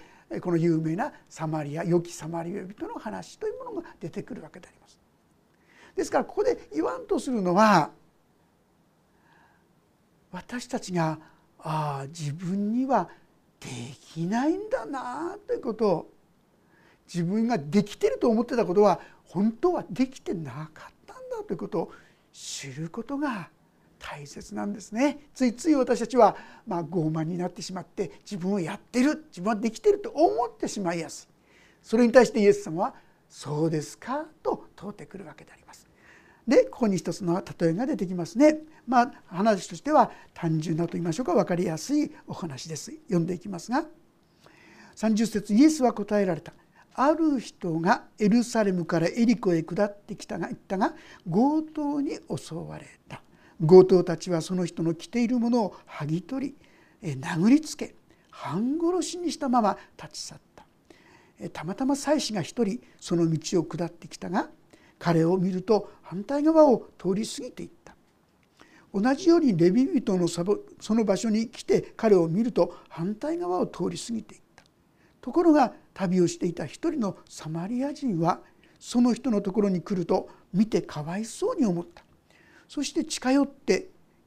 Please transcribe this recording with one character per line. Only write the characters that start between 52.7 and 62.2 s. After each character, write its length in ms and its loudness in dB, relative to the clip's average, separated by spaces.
れ 80 -18
た。 160 -18
強 200 12
盗 180 6
た 140 -2
ち 120 -10
は 120 0
そ 120 -6
の 120 0
人 180 -6
の 100 0
着 140 -12
て 160 -2
い 60 0
る 100 0
も 100 0
の 140 2
を 120 -6
剥 200 -10
ぎ 140 -2
取 260 -8
り、 80 -12
え、 120 -8
殴 340 0
り 140 6
つ 160 -12
け、 180 -12
半 520 -4
殺 200 0
し 160 -6
に 140 -4
し 80 -8
た 80 -4
ま 140 4
ま 160 2
立 200 -16
ち 40 -14
去 160 -14
っ 40 -20
た。 100 -20
え、 80 -12
た 160 -12
ま 100 -6
た 120 -4
ま 100 0
祭 240 0
司 140 -6